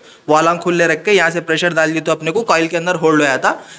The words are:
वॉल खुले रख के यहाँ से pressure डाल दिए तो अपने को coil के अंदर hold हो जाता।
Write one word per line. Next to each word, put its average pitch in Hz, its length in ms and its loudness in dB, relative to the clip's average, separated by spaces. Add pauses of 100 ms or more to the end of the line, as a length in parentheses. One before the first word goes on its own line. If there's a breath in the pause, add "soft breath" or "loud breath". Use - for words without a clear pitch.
(280 loud breath)
वॉल 160 300 4
खुले 170 280 0
रख 160 180 -2
के 208 80 0
यहाँ 170 180 4
से 170 120 -4
pressure 165 320 -2
डाल 160 180 2
दिए 160 80 -4
तो 160 120 -2
अपने 156 180 -4
को 208 120 -2
coil 165 260 0
के 175 80 -4
अंदर 170 200 -2
hold 156 240 2
हो 147 60 2
जाता। 135 280 0 (240 loud breath)